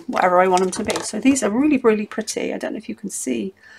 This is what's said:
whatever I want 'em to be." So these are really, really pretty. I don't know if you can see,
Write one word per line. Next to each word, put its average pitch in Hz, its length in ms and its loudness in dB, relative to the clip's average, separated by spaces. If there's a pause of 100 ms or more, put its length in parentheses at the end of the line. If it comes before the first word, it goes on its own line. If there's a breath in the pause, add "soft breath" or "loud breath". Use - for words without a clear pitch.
whatever 180 320 4
I 185 80 6
want 185 160 4
'em 185 80 0
to 208 120 -6
be." - 180 -2
So - 180 -8
these 262 240 2
are 202 60 0
really, 269 280 2
really 214 280 2
pretty. - 480 -6
I 202 40 -6
don't - 160 -6
know - 40 -8
if 220 120 -12
you 214 60 -10
can 190 140 -12
see, 226 440 -4 (260 soft breath)